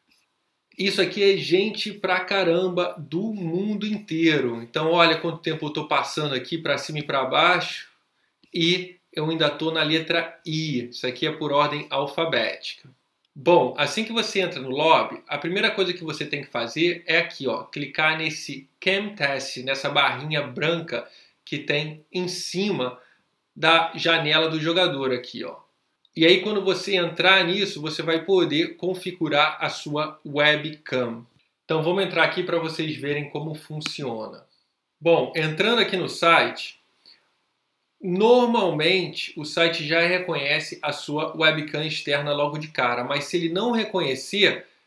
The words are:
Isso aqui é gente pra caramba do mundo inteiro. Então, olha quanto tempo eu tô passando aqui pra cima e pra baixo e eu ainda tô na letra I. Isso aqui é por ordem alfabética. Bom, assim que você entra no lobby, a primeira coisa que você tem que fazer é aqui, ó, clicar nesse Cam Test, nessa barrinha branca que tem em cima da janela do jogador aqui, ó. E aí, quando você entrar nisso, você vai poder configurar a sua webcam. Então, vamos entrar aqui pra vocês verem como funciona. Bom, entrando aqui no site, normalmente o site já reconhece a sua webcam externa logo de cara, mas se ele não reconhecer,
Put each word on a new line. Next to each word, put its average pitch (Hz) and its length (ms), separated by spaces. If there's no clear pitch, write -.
Isso - 240
aqui 202 220
é 196 140
gente 190 560
pra 185 260
caramba 180 760
do 180 360
mundo 196 540
inteiro. 156 760
Então, 156 300
olha 165 260
quanto 160 200
tempo 156 300
eu - 20
tô 147 180
passando 143 480
aqui 127 220
pra 143 200
cima 151 220
e 143 40
pra 139 200
baixo 160 640
e 175 440
eu 156 160
ainda 156 200
tô 156 220
na 160 100
letra 160 640
I. 156 440
Isso - 180
aqui 127 180
é 151 60
por 151 220
ordem 147 360
alfabética. 139 1000
Bom, 143 440
assim 151 260
que 220 80
você 214 300
entra 165 180
no 131 100
lobby, 143 600
a 147 80
primeira 196 340
coisa 180 220
que 170 100
você 156 220
tem 147 160
que - 100
fazer 156 560
é 165 120
aqui, 165 280
ó, 113 160
clicar 156 540
nesse 156 500
Cam 202 380
Test, 139 480
nessa 135 260
barrinha 139 520
branca 143 680
que 147 120
tem 151 540
em 180 160
cima 175 720
da 165 400
janela 160 540
do 156 100
jogador 151 540
aqui, 120 320
ó. - 180
E 160 80
aí, 180 140
quando 208 240
você 190 320
entrar 180 480
nisso, 180 380
você 151 200
vai 160 220
poder 170 540
configurar 165 800
a 160 80
sua 151 580
webcam. 147 1040
Então, 160 180
vamos 185 220
entrar 160 180
aqui 156 180
pra 170 160
vocês 160 380
verem 143 340
como 151 240
funciona. 131 920
Bom, 160 380
entrando 165 440
aqui 196 180
no 156 100
site, 147 720
normalmente 190 1300
o 151 80
site 165 420
já 160 220
reconhece 156 720
a 147 120
sua 151 420
webcam 156 500
externa 147 460
logo 143 260
de 156 120
cara, 123 340
mas 143 220
se - 100
ele 165 140
não 202 220
reconhecer, 180 920